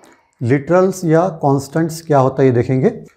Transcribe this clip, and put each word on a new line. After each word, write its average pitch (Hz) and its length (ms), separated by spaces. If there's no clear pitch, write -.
लिटरल्स 165 640
या 165 240
कॉन्स्टेंट्स 156 720
क्या 143 180
होता 131 220
है, 135 80
ये 123 60
देखेंगे। 131 480